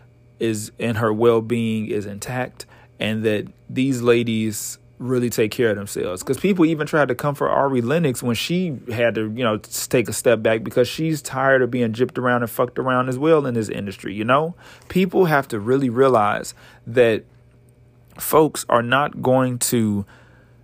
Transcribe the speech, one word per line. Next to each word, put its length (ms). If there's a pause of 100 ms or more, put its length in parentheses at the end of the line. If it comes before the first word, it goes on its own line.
(380)
is, 400
and 200
her 140
well-being 760
is 180
intact, 600 (340)
and 240
that 240 (200)
these 340
ladies 760 (220)
really 280
take 220
care 200
of 60
themselves. 460
'Cause 160
people 260
even 220
tried 220
to 80
come 180
for 140
Ari 320
Lennox 420
when 140
she 420 (140)
had 240
to, 60
you 200
know, 140
s-, 320
take 200
a 40
step 280
back 220
because 240
she's 340
tired 420
of 100
being 200
gypped 240
around 260
and 80
fucked 280
around 300
as 100
well 260
in 100
this 140
industry, 460
you 100
know? 300 (340)
People 360
have 240
to 100
really 320
realize 640 (320)
that 380 (920)
folks 520
are 140
not 380
going 380
to 480 (580)